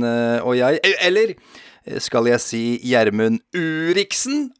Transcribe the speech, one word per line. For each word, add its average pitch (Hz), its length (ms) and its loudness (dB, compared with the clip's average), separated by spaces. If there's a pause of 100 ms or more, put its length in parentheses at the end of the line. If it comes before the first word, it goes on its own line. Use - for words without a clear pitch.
eh, 117 400 0
og 123 160 0
jeg. 135 240 2
E-, 190 140 2 (100)
eller, 202 280 2 (520)
eh, - 160 -8
skal 120 300 2
jeg 117 100 2
si 113 220 -6 (180)
Gjermund 113 600 2 (100)
Uriksen? 180 960 -2 (120)